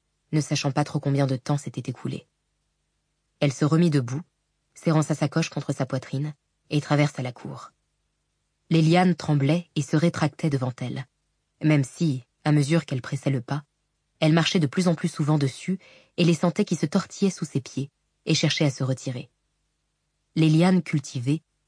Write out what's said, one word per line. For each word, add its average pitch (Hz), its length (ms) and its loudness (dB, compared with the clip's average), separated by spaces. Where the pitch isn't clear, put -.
ne 151 100 0
sachant 143 300 -2
pas 147 120 0
trop - 160 -4
combien 139 280 0
de 131 80 -2
temps 147 220 -4
s'était 123 340 -8
écoulé. - 360 -10
Elle 143 140 2
se - 120 0
remit 165 240 4
debout, 135 320 -2
serrant 156 300 2
sa 151 120 -2
sacoche 160 340 -2
contre - 240 -6
sa 135 120 -4
poitrine, 139 480 -6
et 147 120 0
traversa 147 400 0
la 123 120 -6
cour. - 380 -14
Les 165 120 4
lianes 175 340 4
tremblaient 151 600 0
et 160 60 -2
se 156 160 0
rétractaient 165 520 0
devant 127 300 -2
elle, 127 260 -8
même 151 220 4
si, 131 400 -2
à 151 80 2
mesure 147 340 2
qu'elle 131 160 -6
pressait - 280 -4
le 131 120 0
pas, 143 220 -6
elle 156 140 4
marchait 165 260 2
de 156 80 2
plus 185 200 0
en 170 80 2
plus 175 140 -4
souvent 151 280 0
dessus 143 400 -2
et 175 60 2
les 170 100 6
sentait 175 320 0
qui 185 100 -2
se - 100 -2
tortillaient 196 440 -2
sous - 160 -8
ses 139 140 -4
pieds 135 320 -8
et 165 80 0
cherchaient 156 320 0
à 139 60 2
se - 120 -6
retirer. 127 460 -6
Les 156 140 4
lianes 175 320 4
cultivées 143 640 -4